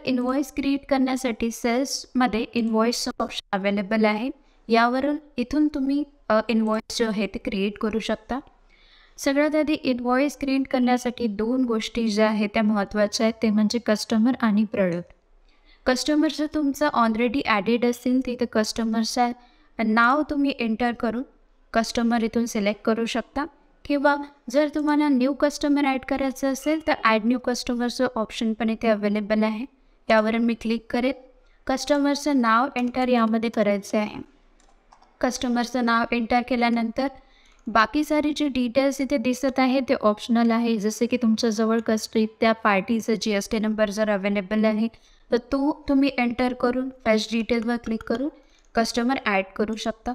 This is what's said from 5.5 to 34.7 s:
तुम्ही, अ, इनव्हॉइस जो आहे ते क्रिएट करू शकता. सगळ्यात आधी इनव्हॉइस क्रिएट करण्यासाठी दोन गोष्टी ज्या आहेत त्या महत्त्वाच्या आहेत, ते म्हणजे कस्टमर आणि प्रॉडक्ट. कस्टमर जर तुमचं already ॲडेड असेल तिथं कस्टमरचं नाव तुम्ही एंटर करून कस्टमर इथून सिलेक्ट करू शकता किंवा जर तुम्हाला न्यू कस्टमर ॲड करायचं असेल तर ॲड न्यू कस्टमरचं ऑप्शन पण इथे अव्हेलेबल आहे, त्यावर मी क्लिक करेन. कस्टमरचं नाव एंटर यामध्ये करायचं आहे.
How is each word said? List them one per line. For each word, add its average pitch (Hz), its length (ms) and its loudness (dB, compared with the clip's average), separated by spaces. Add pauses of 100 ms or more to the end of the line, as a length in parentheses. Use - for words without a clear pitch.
तुम्ही, 285 360 0 (260)
अ, 220 100 4 (100)
इनव्हॉइस 220 500 -2
जो 226 80 2
आहे 208 200 -2
ते 233 100 -12
क्रिएट 208 400 -4
करू 220 220 -2
शकता. 226 400 -6 (800)
सगळ्यात 285 380 0
आधी 311 180 2
इनव्हॉइस 254 640 0
क्रिएट 269 300 -2
करण्यासाठी 247 600 0
दोन 226 380 -2
गोष्टी 226 420 -2
ज्या 214 220 2
आहेत 208 240 -2
त्या 226 100 2
महत्त्वाच्या 208 600 0
आहेत, 226 160 0
ते 226 80 2
म्हणजे 214 300 2
कस्टमर 220 520 2 (100)
आणि 220 220 4
प्रॉडक्ट. 175 480 -2 (720)
कस्टमर 302 420 2 (100)
जर 302 160 -2
तुमचं 294 360 0
already 233 560 0
ॲडेड 226 400 0
असेल 254 400 0
तिथं 240 200 -4
कस्टमरचं 226 840 -2 (540)
नाव 233 440 4
तुम्ही 285 300 0
एंटर 233 320 -2
करून 233 320 -4 (500)
कस्टमर 233 500 0
इथून 226 220 -2
सिलेक्ट 208 360 -2
करू 226 240 0
शकता 262 400 -4 (400)
किंवा 285 300 2 (340)
जर 294 260 2
तुम्हाला 294 340 2
न्यू 262 240 2
कस्टमर 285 520 0
ॲड 262 140 0
करायचं 269 520 -2
असेल 311 360 -4
तर 302 60 0 (100)
ॲड 220 220 2
न्यू 247 140 2
कस्टमरचं 240 760 -2
ऑप्शन 220 380 -4
पण 220 160 -2
इथे 226 180 -2
अव्हेलेबल 214 560 0
आहे, 220 220 -2 (420)
त्यावर 220 300 4
मी 233 160 2
क्लिक 220 360 -4
करेन. 254 240 0 (540)
कस्टमरचं 285 760 0
नाव 233 340 4
एंटर 247 320 0
यामध्ये 226 420 2
करायचं 202 480 0
आहे. 208 240 -4 (1000)